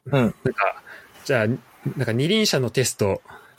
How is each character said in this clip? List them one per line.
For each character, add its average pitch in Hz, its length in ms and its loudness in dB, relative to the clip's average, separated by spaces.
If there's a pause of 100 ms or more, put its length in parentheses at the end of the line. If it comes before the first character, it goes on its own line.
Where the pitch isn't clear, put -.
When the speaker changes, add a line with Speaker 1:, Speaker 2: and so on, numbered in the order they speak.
Speaker 1:
う 135 40 -8
ん。 - 20 -2
Speaker 2:
な 131 160 4
ん - 40 -2
か、 - 500 -2 (420)
じ 139 100 0
ゃ 117 80 4
あ、 107 40 2
な 131 580 -4
ん - 20 -4
か 117 60 -2
二 131 160 0
輪 214 180 2
車 170 120 0
の 123 120 0
テ 131 140 0
ス - 100 -4
ト、 95 260 0 (380)